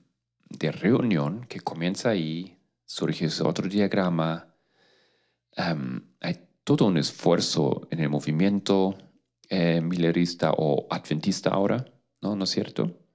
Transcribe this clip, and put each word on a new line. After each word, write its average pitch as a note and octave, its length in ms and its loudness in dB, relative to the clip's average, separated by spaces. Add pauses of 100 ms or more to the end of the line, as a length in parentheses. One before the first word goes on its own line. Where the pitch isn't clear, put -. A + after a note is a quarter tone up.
(480)
de - 240 -4
reunión G#2 720 0
que - 140 -12
comienza F2+ 480 -4
ahí, F2 480 -2 (300)
surge - 400 -2
ese D#2+ 180 -2
otro - 240 -2
diagrama. F2+ 800 0 (1040)
Em, D2 480 -4 (200)
hay - 280 -6 (160)
todo C#3+ 220 4
un F#2 100 4
esfuerzo - 920 2
en E2 100 -4
el D2+ 80 2
movimiento, F#2+ 880 2 (540)
eh, E2+ 320 2
milerista E2+ 760 0
o D2 340 0
adventista - 600 -2
ahora, G#2 340 0 (380)
¿no? G2+ 120 -2
¿No F#2+ 100 -2
es F2+ 60 -2
cierto? - 480 -4 (160)